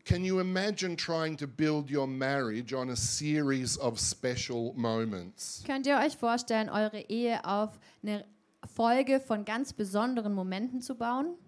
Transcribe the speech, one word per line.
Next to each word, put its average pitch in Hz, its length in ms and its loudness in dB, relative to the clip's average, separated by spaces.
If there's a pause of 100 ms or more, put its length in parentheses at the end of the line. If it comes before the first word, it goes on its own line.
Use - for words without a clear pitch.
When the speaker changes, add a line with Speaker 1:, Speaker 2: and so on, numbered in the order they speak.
Speaker 1:
can 175 180 4
you 185 160 2
imagine 185 580 0
trying 160 420 -2
to 147 80 -6
build 147 440 0
your 139 160 0
marriage 131 680 0
on 127 160 -2
a 123 60 -4
series 139 800 0
of 117 200 0
special 123 760 -2
moments? 113 920 -2
Speaker 2:
könnt 269 200 -2
ihr 285 100 6
euch 269 220 2
vorstellen, 233 500 0
eure 214 400 -2
Ehe 233 380 0
auf 208 320 -2 (240)
eine 208 240 -4 (480)
Folge 254 440 4
von 214 280 -2
ganz 233 260 -2
besonderen 208 600 0
Momenten 196 480 -2
zu 254 140 -6
bauen? 254 380 -2 (140)